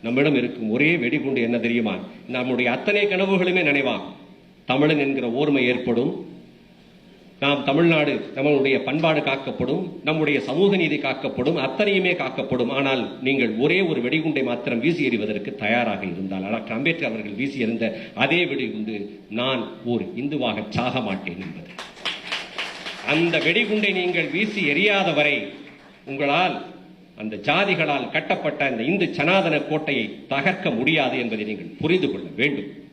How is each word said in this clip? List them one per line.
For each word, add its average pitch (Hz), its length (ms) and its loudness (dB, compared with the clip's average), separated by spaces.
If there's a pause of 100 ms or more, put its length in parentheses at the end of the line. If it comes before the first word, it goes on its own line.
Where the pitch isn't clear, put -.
நம்மிடம் 135 320 4
இருக்கும் 117 360 0
ஒரே 151 260 4
வெடிகுண்டு 123 440 0
என்ன 117 180 2
தெரியுமா? 110 400 0 (300)
நம்முடைய 123 420 0
அத்தனை 202 360 0
கனவுகளுமே 185 560 2
நினைவாகும். 131 500 0 (520)
தமிழன் 147 340 4
என்கிற 139 300 0
ஓர்மை 139 300 2
ஏற்படும். 123 680 0 (1120)
நாம் 143 240 0
தமிழ்நாடு, 147 560 4 (140)
நம்மளுடைய 135 440 4
பண்பாடு 151 420 2
காக்கப்படும், 139 720 -2 (120)
நம்முடைய 151 360 2
சமூக 196 360 4
நீதி 156 200 2
காக்கப்படும், 135 600 0
அத்தனையுமே 180 580 2
காக்கப்படும். 127 540 -2
ஆனால் 127 540 -2
நீங்கள் 131 280 2
ஒரே 151 300 2
ஒரு 160 200 2
வெடிகுண்டை 135 440 0
மாத்திரம் 120 360 -2
வீசி 156 260 2
எறிவதற்கு 107 480 -2
தயாராக 107 500 0
இருந்தால், 92 460 -4
டாக்டர் 110 260 -4
அம்பேத்கர் 151 340 0
அவர்கள் 104 220 -6
வீசி 135 260 -4
எறிந்த 113 400 -2 (160)
அதே 156 320 2
வெடிகுண்டு, 107 760 -6 (100)
"நான் 120 380 -2 (160)
ஒரு 110 320 -2
இந்துவாக 120 520 -4
சாக 123 320 -2
மாட்டேன்" 95 420 -6
என்பது. 82 320 -14 (1300)
அந்த 165 320 4
வெடிகுண்டை 202 540 2
நீங்கள் 175 360 0
வீசி 190 420 0
எறியாத 185 440 2
வரை 143 280 2 (640)
உங்களால் 143 580 0 (520)
அந்த 107 200 -6
ஜாதிகளால் 147 720 0
கட்டப்பட்ட 156 540 -2
அந்த 120 180 -2
இந்து 175 320 0
சனாதன 165 440 2
கோட்டையை 139 520 -2 (200)
தகர்க்க 139 460 0
முடியாது 131 420 2
என்பதை 110 260 -2
நீங்கள் 98 360 -8
புரிந்து - 300 2
கொள்ள - 160 -6 (100)
வேண்டும். 143 280 0 (280)